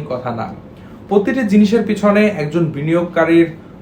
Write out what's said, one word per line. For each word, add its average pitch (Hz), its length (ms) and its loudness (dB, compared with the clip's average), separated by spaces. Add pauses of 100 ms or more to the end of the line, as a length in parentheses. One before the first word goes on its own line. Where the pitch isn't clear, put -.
কথা 123 220 -6
না। 110 220 -8 (560)
প্রতিটি 240 340 0
জিনিসের 208 400 4
পিছনে 208 420 2
একজন 160 400 -2
বিনিয়োগকারীর 165 880 0 (300)